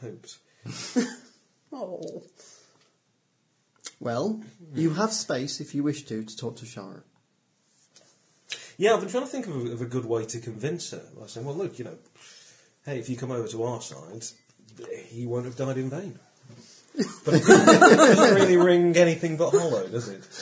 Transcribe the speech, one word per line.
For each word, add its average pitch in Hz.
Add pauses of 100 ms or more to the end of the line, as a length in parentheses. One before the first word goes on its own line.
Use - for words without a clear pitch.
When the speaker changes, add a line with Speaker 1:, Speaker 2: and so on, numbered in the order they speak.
Speaker 1:
hoped. - (260)
Speaker 2:
<laughs> - (640)
Oh. 185 (1800)
Speaker 3:
Well, 131 (320)
you 156
have 214
space, 135
if -
you 143
wish 147
to, 110
to 110
talk 120
to -
Shara. 98 (1800)
Speaker 1:
Yeah, 214
I've 190
been 190
trying 254
to 269
think 262
of 156
a, 120
of 117
a -
good 120
way 113
to 117
convince 117
her. 90 (160)
I 110
was 104
saying, 113
"Well, 143
look, 185
you 120
know, 82 (880)
hey, 139
if 117
you 120
come 127
over 117
to 113
our 120
side, 85 (840)
he 120
won't 120
have 123
died 135
in 131
vain." 160 (1080)
But -
it -
doesn't 294
really 185
ring 175
anything 165
but 165
hollow, 139
does 117
it? 190 (180)